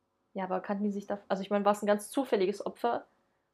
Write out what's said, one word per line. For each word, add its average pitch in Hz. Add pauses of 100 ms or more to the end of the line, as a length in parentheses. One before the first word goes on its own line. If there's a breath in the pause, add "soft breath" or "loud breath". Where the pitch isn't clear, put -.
(340)
Ja, 190
aber 185
kannten 202
die 208
sich 202
da, 202 (100)
also 190
ich 185
meine, 202
war 202
es 208
ein 214
ganz 208
zufälliges 208
Opfer? - (480)